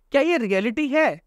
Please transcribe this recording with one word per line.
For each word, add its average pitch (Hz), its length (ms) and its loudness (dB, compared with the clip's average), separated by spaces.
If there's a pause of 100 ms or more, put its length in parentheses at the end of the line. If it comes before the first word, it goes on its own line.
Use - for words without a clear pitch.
(120)
क्या 277 100 2
ये 330 160 2
रियलिटी 220 500 -2
है? 254 400 0